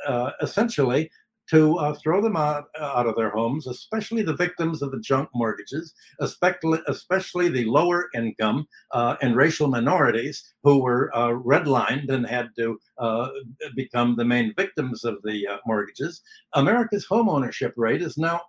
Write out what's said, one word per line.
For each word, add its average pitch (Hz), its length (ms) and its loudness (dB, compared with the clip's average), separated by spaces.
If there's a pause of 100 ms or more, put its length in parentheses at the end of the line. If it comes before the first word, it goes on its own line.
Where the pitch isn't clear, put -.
uh, 123 240 -2 (100)
essentially 151 680 0 (380)
to, 156 280 6
uh, 147 180 0
throw 175 260 0
them 208 160 0
out, 147 320 -2 (100)
uh, 143 160 -6
out 120 100 2
of 110 120 -2
their 113 120 2
homes, 120 380 -4
especially 214 560 -4
the 156 100 0
victims 165 480 -2
of 139 100 -4
the 123 100 -6
junk 139 340 0
mortgages, 120 580 -4 (280)
especially, 160 640 0
especially 180 640 -2
the 123 160 0
lower 175 500 2
income, 113 500 0 (260)
uh, 123 300 0
and 120 140 2
racial 151 320 4
minorities 127 840 0 (100)
who 143 180 6
were, 123 320 2
uh, 120 180 2
redlined 131 800 2
and 123 160 0
had 117 220 -4 (100)
to, 117 220 -2 (180)
uh, 120 320 -2 (460)
become 120 400 0
the 120 80 0
main 117 320 2
victims 131 480 -4
of 110 220 -2
the, 104 200 -4
uh, 101 200 -6
mortgages. 117 560 -4 (320)
America's 202 520 2
home 220 220 2
ownership 131 480 -2
rate 117 260 0
is 156 160 -8
now 170 320 -2